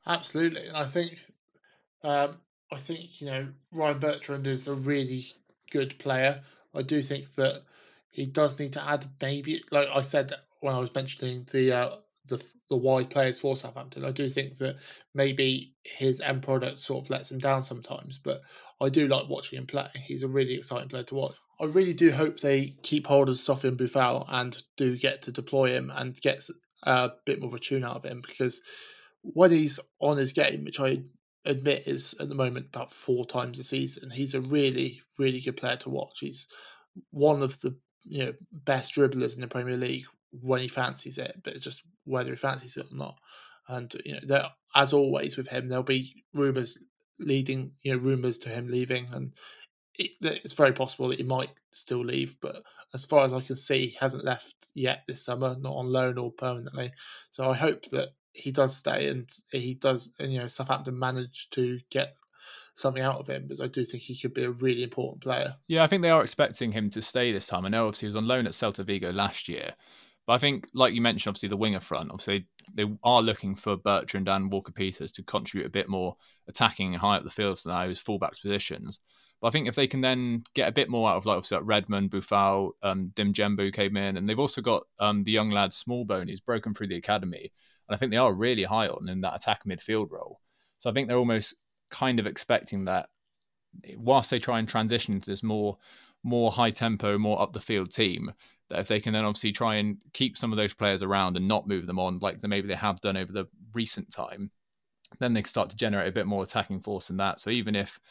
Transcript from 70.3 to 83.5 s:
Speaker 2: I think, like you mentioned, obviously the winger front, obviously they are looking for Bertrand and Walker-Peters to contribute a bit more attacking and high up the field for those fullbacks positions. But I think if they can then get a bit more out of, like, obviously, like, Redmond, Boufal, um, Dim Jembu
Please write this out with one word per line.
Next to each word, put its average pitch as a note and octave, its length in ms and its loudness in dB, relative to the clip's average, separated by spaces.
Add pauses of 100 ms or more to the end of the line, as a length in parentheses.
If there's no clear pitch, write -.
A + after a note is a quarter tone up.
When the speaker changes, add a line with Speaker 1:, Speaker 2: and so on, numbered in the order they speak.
Speaker 2:
I B2 60 6
think, C#3 360 2
like B2+ 180 8
you A#2 80 0
mentioned, A2+ 300 2
obviously G2 200 -4
the G2+ 60 0
winger G#2 220 2
front, D#2+ 320 -6
obviously G2 380 -2 (260)
they G#2 120 0 (180)
are A#2+ 180 8
looking G#2 320 0
for G2+ 220 -2
Bertrand F#2+ 520 0
and G2 220 2
Walker-Peters F#2+ 600 -4
to F#2 100 -12
contribute - 460 -4
a - 20 -12
bit G2 180 -2
more F#2 280 -2 (320)
attacking F#2+ 460 0
and F2 60 -6
high G2+ 140 2
up F#2 80 0
the A2 80 -10
field G2 300 -2
for - 80 -10
those F2+ 340 -4
fullbacks F2+ 400 -4
positions. - 560 -4 (460)
But A#2 40 2
I - 20 2
think D3 180 0
if A2+ 60 -2
they C#3 120 4
can C3+ 140 -2
then B2+ 420 0 (120)
get B2+ 140 2
a G#2 40 0
bit C#3 160 2
more A2+ 220 4
out F2+ 80 4
of, F#2+ 80 -4
like, G#2 100 4
obviously, F#2+ 220 -2
like, G2+ 80 -4
Redmond, G2+ 440 2
Boufal, G2 600 2 (120)
um, F#2+ 320 -2
Dim G2+ 200 2
Jembu G2+ 400 2